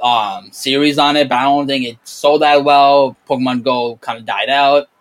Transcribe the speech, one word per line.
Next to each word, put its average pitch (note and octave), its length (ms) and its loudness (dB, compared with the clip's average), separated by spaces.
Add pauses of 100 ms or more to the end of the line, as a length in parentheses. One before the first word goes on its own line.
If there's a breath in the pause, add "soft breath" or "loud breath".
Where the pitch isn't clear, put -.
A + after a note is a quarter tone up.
um, G#2 500 -2
series C#3+ 460 -2
on D3 180 0
it, C#3+ 140 0
but B2+ 80 -2
I C3 60 -2
don't C#3+ 240 0
think C3+ 180 -4
it A#2 180 -12
sold D3+ 380 0
that D3 220 4
well. C#3 520 4 (140)
Pokemon B2+ 340 -2
Go A#2+ 420 -4
kinda A#2 160 -8
died A2 280 -6
out C#3 400 2 (120)